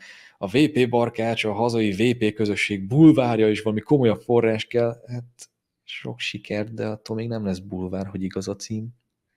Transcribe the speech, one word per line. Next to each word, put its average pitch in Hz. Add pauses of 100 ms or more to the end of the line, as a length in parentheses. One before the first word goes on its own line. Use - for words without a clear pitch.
(380)
a 101
V 95
P 139
barkács, 117
a 107
hazai 113
V 113
P 107
közösség 101
bulvárja, 120
és 104
valami 107
komolyabb 120
forrás 113
kell. 117 (100)
Hát, 120 (600)
sok -
sikert, 107
de 110
attól 110
még 113
nem 113
lesz 92
bulvár, 95
hogy 95
igaz 95
a 101
cím. 110 (500)